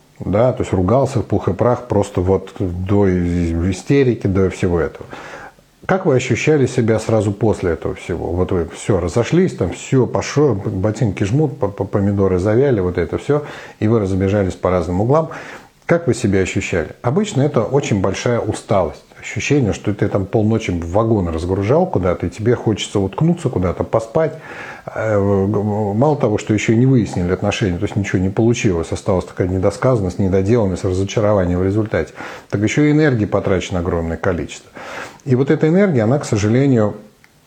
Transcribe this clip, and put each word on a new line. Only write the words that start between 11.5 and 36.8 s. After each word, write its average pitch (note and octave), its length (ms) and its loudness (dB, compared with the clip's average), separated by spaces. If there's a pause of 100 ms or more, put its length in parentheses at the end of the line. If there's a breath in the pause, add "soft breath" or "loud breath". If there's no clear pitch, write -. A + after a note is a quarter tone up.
по-, G2+ 100 -2
по-, G2 160 -6
помидоры G2 540 2
завяли, A2 420 2
вот F2+ 160 -2
это F2 200 -2
все, C#3+ 260 0 (360 loud breath)
и G#2+ 80 0
вы A2+ 120 4
разбежались F#2+ 560 0
по - 140 0
разным F2+ 320 0
углам. D3 280 2 (560 loud breath)
Как E3+ 220 0
вы A#2+ 60 4
себя G2 280 0
ощущали? F2+ 480 -2 (120)
Обычно C#3+ 400 0
это C3+ 220 2
очень B2+ 380 0
большая G2 380 0
усталость. G2 640 -2 (180)
Ощущение, A#2+ 520 0
что - 200 -4
ты G2+ 160 -2
там G2 160 -2
полночи G#2+ 460 0
в E2+ 200 -4
вагон G#2+ 380 2
разгружал G2 560 0
куда-то, F2+ 420 0
и - 20 -2
тебе F#2 260 0
хочется - 440 -2
уткнуться D3+ 500 0
куда-то, F2+ 340 -2
поспать. D3+ 500 -2 (520 loud breath)
Э, A2 320 -2
г-, G2+ 460 2
мало G#2+ 540 0
того, G#2+ 200 0
что - 160 -2
еще A2 220 2
не A#2+ 100 4
выяснили G2 480 2
отношения, G2 440 -2
то G2 80 -4
есть - 100 -4
ничего G2 260 0
не F#2+ 80 0
получилось, A2 640 0
осталась F#2 340 -2
такая - 220 -2
недосказанность, F#2+ 720 0
недоделанность, G2 640 2
разочарование G2 760 0
в F#2 60 0
результате. G2 500 0 (360 loud breath)
Так G#2 120 -2
еще A2 220 2
и D3+ 80 4
энергии C#3+ 340 2
потрачено F#2+ 540 0
огромное E2+ 380 -2
количество. - 520 -4 (560 loud breath)
И C3 100 2
вот C3+ 160 2
эта D#3 160 2
энергия, E3+ 360 4
она, B2 160 2
к - 60 -8
сожалению, A2+ 720 2 (520)